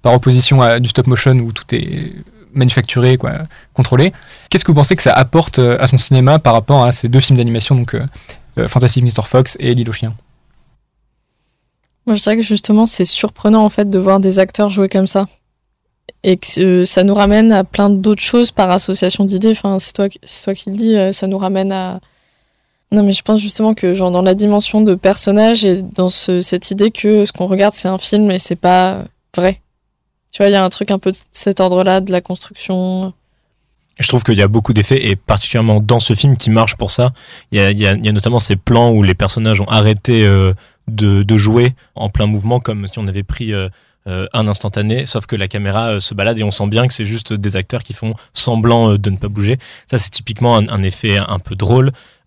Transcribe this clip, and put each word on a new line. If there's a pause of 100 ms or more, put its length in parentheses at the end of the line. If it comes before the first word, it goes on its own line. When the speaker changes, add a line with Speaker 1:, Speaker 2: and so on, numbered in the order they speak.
Speaker 1:
par
opposition
à
du
stop
motion
où
tout (100)
est (400)
manufacturé,
quoi, (400)
contrôlé. (360)
Qu'est-ce
que
vous
pensez
que
ça
apporte,
euh,
à
son
cinéma
par
rapport
à
ces
deux
films
d'animation,
donc,
euh, (520)
euh,
Fantastic
Mister
Fox
et
L'île
aux
chiens ? (1900)
Speaker 2:
Moi,
je
dirais
que
justement,
c'est
surprenant,
en
fait,
de
voir
des
acteurs
jouer
comme
ça. (1000)
Et
que,
euh,
ça
nous
ramène
à
plein
d'autres
choses
par
association
d'idées.
Enfin,
c'est
toi
qui,
c'est
toi
qui
le
dis,
euh,
ça
nous
ramène
à, (920)
non,
mais
je
pense
justement
que,
genre,
dans
la
dimension
de
personnage
et
dans
ce,
cette
idée
que
ce
qu'on
regarde,
c'est
un
film
et
c'est
pas (300)
vrai. (680)
Tu
vois,
il
y
a
un
truc
un
peu
de (140)
cet
ordre-là,
de
la
construction. (880)
Speaker 3:
Je
trouve
qu'il
y
a
beaucoup
d'effets,
et
particulièrement
dans
ce
film,
qui
marchent
pour
ça. (400)
Il
y
a,
il
y
a,
il
y
a
notamment
ces
plans
où
les
personnages
ont
arrêté,
euh, (340)
de,
de
jouer (200)
en
plein
mouvement,
comme
si
on
avait
pris,
euh, (360)
euh,
un
instantané,
sauf
que
la
caméra,
euh,
se
balade
et
on
sent
bien
que
c'est
juste
des
acteurs
qui
font (180)
semblant,
euh,
de
ne
pas
bouger. (300)
Ça,
c'est
typiquement
un,
un
effet
un
peu
drôle, (360)